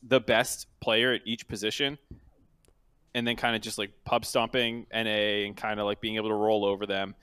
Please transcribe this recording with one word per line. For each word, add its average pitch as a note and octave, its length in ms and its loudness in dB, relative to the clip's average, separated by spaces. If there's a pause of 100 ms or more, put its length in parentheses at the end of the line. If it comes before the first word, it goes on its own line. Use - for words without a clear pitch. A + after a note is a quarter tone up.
the C3 120 6
best A#2 480 2 (120)
player A#2+ 340 4
at - 120 -2
each A2+ 220 -6
position B2+ 500 -2 (1160)
and A#2+ 100 -2
then A#2 100 0
kinda A#2 220 0
just, A2 220 -6
like, G2+ 120 -4 (120)
pub A#2+ 220 0
stomping A#2 680 0
N A2+ 160 -2
A G#2 400 0
and G2+ 100 -10
kinda, G#2+ 260 -4
like, G2+ 180 -2
being A2 160 -4
able A2 120 -2
to G#2+ 60 2
roll G#2+ 300 4
over G2+ 200 0
them. G2 380 -2